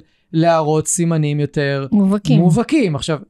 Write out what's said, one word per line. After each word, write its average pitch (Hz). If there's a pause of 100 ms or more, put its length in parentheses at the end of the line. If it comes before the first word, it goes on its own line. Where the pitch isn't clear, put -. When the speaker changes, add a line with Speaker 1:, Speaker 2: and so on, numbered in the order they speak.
(320)
Speaker 1:
להראות 160
סימנים 156
יותר 139
Speaker 2:
מובהקים. 202
Speaker 1:
מובהקים. 190
עכשיו, 151 (120)